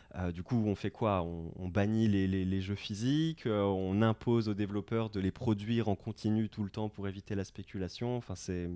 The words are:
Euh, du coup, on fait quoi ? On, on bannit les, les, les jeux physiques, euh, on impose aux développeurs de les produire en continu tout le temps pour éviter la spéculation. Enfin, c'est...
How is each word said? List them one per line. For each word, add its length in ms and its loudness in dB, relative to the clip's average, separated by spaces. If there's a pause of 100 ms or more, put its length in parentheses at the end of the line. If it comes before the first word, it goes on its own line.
(160)
Euh, 180 -2
du 100 -8
coup, 220 0
on 100 2
fait 160 -4
quoi ? 320 2
On, 320 -6
on 140 -6
bannit 400 4
les, 180 4
les, 160 2
les 180 0
jeux 140 -4
physiques, 720 -2
euh, 180 2
on 380 2
impose 480 4
aux 40 0
développeurs 560 -2
de 120 -2
les 100 2
produire 560 0
en 80 4
continu 540 0
tout 160 -4
le 40 -6
temps 200 -4
pour 180 -8
éviter 280 -6
la 100 -2
spéculation. 720 -6
Enfin, 180 -8
c'est... 400 -4